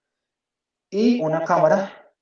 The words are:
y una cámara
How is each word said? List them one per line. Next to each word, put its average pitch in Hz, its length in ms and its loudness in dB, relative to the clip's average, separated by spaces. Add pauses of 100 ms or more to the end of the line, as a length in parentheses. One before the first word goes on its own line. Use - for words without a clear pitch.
(920)
y 240 280 2
una 165 240 -2
cámara 180 600 0 (180)